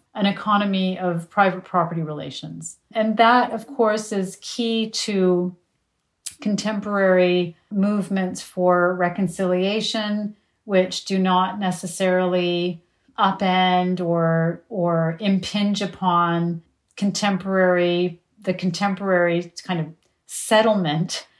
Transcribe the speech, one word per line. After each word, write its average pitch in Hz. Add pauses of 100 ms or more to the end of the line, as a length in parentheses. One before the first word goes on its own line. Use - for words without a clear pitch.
(160)
an 208
economy 196
of 175
private 185
property 165
relations. 151 (140)
And 220
that, 233
of 220
course, 214
is 190
key 226
to 185 (840)
contemporary 190 (160)
movements 196
for 180
reconciliation, 196 (300)
which 185
do 196
not 190
necessarily 180 (340)
upend 185
or, 165
or 165
impinge 202
upon 170 (340)
contemporary, 180 (200)
the 185
contemporary 185 (120)
kind 180
of 151 (400)
settlement 196 (140)